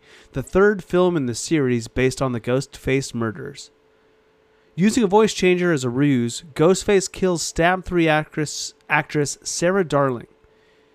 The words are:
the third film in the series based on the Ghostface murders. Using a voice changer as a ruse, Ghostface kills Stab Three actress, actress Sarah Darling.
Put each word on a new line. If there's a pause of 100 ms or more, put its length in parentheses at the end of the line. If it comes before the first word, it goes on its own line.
(320)
the
third
film
in
the
series
based
on
the
Ghostface
murders. (1040)
Using
a
voice
changer
as
a
ruse, (100)
Ghostface
kills
Stab
Three
actress, (140)
actress
Sarah
Darling. (680)